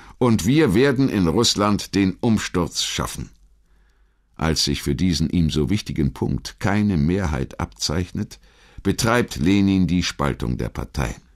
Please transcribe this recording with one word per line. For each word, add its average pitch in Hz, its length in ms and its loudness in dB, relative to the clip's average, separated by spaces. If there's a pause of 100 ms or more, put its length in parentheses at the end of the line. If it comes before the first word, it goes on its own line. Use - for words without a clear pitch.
(160)
"und 110 300 2
wir 139 260 4
werden 131 380 4
in 92 180 2
Russland 101 680 0
den 95 260 0
Umsturz 95 600 -2
schaffen." - 460 -6 (1040)
Als 78 300 -2
sich 71 180 -2
für 71 120 -2
diesen 82 340 0
ihm 82 220 2
so 69 180 0
wichtigen 71 460 -2
Punkt - 440 -6
keine 104 380 0
Mehrheit 78 640 -2
abzeichnet, - 800 -6 (420)
betreibt 113 540 0
Lenin 95 500 4
die 85 160 2
Spaltung 64 540 -2
der 58 140 -6
Partei. - 440 -6 (220)